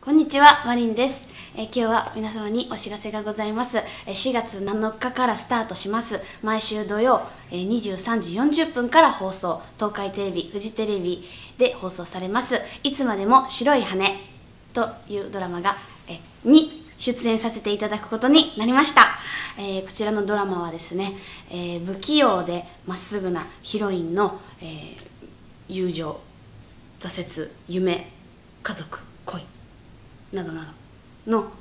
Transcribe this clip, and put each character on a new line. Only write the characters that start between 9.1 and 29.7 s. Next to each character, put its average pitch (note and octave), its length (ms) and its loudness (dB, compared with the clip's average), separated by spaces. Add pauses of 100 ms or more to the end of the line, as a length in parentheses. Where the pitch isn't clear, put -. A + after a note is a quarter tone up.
放 F#3+ 220 -4
送、 F3 280 -4 (140)
東 G#3 180 -2
海 G3 200 -6
テ G3 140 -4
レ F#3+ 40 -2
ビ、 E3+ 220 -4
フ G3+ 80 -6
ジ A3 100 -6
テ A3 160 -4
レ G#3 140 -2
ビ F3 280 -4 (300)
で B3 160 4
放 F#3 160 -6
送 F3+ 140 -10
さ F3+ 160 -10
れ F#3 80 -6
ま A3 140 0
す、 C4 120 -2 (300)
い C#4 80 0
つ C#4 100 -2
ま A#3 140 2
で G3 100 0
も B3+ 220 6
白 C#4 260 2
い B3 80 4
羽 F#3+ 340 0 (560)
と A#3 160 0 (200)
い G#3 100 -6
う G3 100 -8
ド G3 120 -6
ラ F3+ 80 -4
マ F3 120 -6
が、 G3 160 0 (300)
え E3+ 140 -12 (240)
ー、 A3 40 2
に D4+ 380 6 (140)
出 A#3+ 280 -2
演 A3+ 120 2
さ A3+ 100 -2
せ A3 80 -8
て G#3 140 -4
い G#3 60 -2
た G#3 100 -2
だ G#3 100 -2
く - 80 -10
こ A3+ 140 -6
と B3 80 2
に D#4 280 6
な G#3+ 80 -4
り A#3+ 80 2
ま C4+ 120 6
し - 100 -2
た。 - 240 8 (400)
え G3 220 -4
ー、 F#3+ 40 -6
こ F#3+ 60 -14
ち - 140 -4
ら G#3+ 80 0
の G#3 120 0
ド G#3 120 0
ラ G3+ 80 2
マ F#3 180 -2
は E3+ 80 -4
で E3 80 -8
す E3 140 -14
ね、 G3 220 -4 (360)
え F3 280 -6
ー、 E3+ 60 -8
不 F#3+ 120 -6
器 D4 220 0
用 G#3 260 4
で F3 200 -6 (220)
ま F3+ 80 -6
っ F3+ 40 -8
す G#3 200 -6
ぐ F#3 140 -2
な E3 160 -4 (120)
ヒ - 200 -4
ロ G3+ 100 0
イ F#3 120 -2
ン E3 120 -4
の、 G3 260 0 (220)
え - 20 -18
ー、 D#3 320 -14 (680)
友 F#3 240 -2
情、 D#3+ 300 -6 (800)
挫 E3+ 420 -8
折、 D3+ 80 -8 (160)
夢、 F3+ 420 0 (540)
家 - 100 -6
族、 - 280 -12 (240)
恋 - 180 -10 (920)